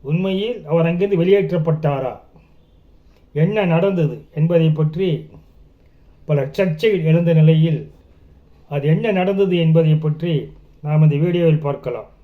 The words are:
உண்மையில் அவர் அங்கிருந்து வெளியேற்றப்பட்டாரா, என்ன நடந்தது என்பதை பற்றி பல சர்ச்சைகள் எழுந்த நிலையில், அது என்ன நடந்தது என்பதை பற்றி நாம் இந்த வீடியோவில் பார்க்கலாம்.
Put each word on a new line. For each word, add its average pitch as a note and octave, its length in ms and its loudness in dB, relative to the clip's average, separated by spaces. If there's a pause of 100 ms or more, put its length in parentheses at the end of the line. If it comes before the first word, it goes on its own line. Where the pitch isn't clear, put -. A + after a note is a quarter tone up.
உண்மையில் F#3+ 640 -4
அவர் E3 200 0
அங்கிருந்து F3 380 0
வெளியேற்றப்பட்டாரா, D#3 920 0 (1120)
என்ன F#3+ 320 0
நடந்தது E3+ 600 -2 (100)
என்பதை E3 360 2
பற்றி D#3 560 -2 (1000)
பல C#3+ 280 -2
சர்ச்சைகள் F#3 520 -2
எழுந்த E3 300 2
நிலையில், D#3 560 2 (800)
அது C#3+ 200 -4
என்ன G#3 240 0
நடந்தது F#3+ 440 0
என்பதை D#3+ 380 4
பற்றி D3+ 580 -4 (300)
நாம் D3+ 200 0
இந்த D3 140 4
வீடியோவில் E3+ 420 2
பார்க்கலாம். B2+ 520 -6 (140)